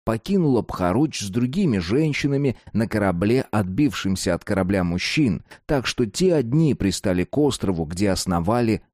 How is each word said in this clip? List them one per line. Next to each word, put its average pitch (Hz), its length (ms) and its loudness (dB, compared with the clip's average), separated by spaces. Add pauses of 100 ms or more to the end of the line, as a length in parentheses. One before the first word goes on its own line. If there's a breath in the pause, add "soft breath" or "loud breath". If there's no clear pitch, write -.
покинула 135 560 0
Пхаруч 95 580 0
с 98 100 -8
другими 127 500 0
женщинами 139 760 0 (160 loud breath)
на 107 160 0
корабле, 101 640 0
отбившимся 95 840 0
от - 120 -6
корабля 95 400 0
мужчин, 87 580 0 (220 loud breath)
так 135 200 0
что - 200 -2
те 175 280 0
одни 139 420 2
пристали 90 500 0
к - 120 -4
острову, 98 460 0
где 87 260 -2
основали 92 760 0 (100)